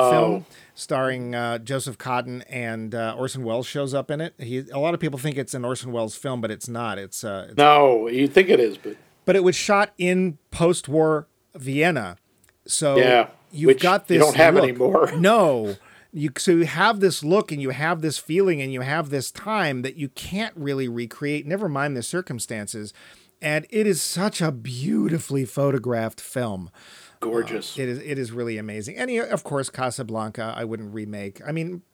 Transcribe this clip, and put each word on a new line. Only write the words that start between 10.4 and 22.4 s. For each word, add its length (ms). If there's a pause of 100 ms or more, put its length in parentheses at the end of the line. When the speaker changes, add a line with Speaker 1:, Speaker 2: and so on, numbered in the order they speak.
Speaker 2:
post-war 760 (260)
Vienna. 640 (500)
So 300
Speaker 1:
Yeah, 320 (240)
Speaker 2:
you've 160
Speaker 1:
which 140
Speaker 2:
got 260
Speaker 1:
you 100
Speaker 2:
this 80
Speaker 1:
don't 100
have 180
Speaker 2:
look. 100
Speaker 1:
anymore. 480
<laughs> 40
Speaker 2:
No. 600 (360)
You, 260
so 120
you 140
have 340
this 240
look 300
and 100
you 80
have 300
this 180
feeling 420
and 120
you 80
have 300
this 200
time 520
that 120
you 140
can't 480
really 320
recreate, 580
never 220
mind 280
the 60
circumstances. 920 (480)